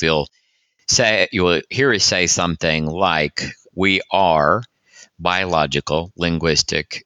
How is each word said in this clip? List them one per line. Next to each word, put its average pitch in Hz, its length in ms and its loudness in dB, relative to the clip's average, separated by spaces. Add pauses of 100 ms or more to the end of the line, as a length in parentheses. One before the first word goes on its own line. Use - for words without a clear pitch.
You'll 78 280 0 (580)
say, 107 440 2
you 90 120 0
will 87 260 2
hear 131 240 2
us 98 100 0
say 90 240 2
something 80 580 0
like, 80 580 -2 (300)
"We 95 280 0 (100)
are 87 520 2 (560)
biological, 85 960 -2
linguistic, 82 920 -2